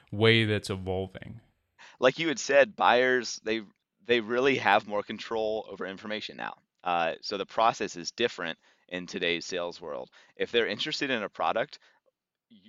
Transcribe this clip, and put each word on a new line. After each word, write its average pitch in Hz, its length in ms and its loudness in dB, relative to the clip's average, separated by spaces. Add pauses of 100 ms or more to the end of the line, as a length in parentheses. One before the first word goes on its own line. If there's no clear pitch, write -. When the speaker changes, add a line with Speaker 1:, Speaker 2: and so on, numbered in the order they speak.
(120)
Speaker 1:
way 113 340 6
that's 104 260 0
evolving? 95 680 -6 (600)
Speaker 2:
Like 131 200 4
you 165 80 -2
had 135 120 -2
said, 135 360 4
buyers, 120 720 4
they, 110 160 -2 (440)
they 120 160 4
really 123 360 2
have 107 300 4
more 104 160 -4
control 110 640 -4
over 90 160 -10
information 104 500 -10
now. 57 200 -10 (280)
Uh, 85 380 0
so - 160 -6
the 95 80 -6
process 113 500 0
is 85 160 -10
different 90 460 -4 (320)
in 90 180 -8
today's 85 380 -2
sales 87 340 -6
world. 71 300 -10 (260)
If - 160 -4
they're 117 160 2
interested 143 420 -4
in 117 140 -2
a 95 60 -6
product, 92 500 -4 (720)
y-, 110 60 -20 (120)